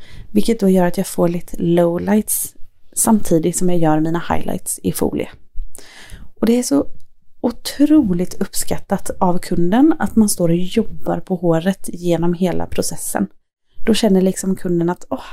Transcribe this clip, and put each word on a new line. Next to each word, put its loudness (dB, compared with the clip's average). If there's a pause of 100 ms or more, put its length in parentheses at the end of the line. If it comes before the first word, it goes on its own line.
(300)
vilket 2
då 2
gör 4
att 0
jag -2
får 0
lite -6
lowlights 0 (380)
samtidigt 2
som 2
jag 4
gör 4
mina -2
highlights -2
i -2
folie. -4 (1120)
Och 0
det 4
är -2
så -2 (540)
otroligt 0
uppskattat -2 (100)
av 4
kunden 2
att -2
man 4
står 0
och 4
jobbar 0
på -6
håret 0
genom 0
hela 0
processen. -2 (600)
Då 4
känner 2
liksom -2
kunden -2
att, -8
"Åh, -8 (120)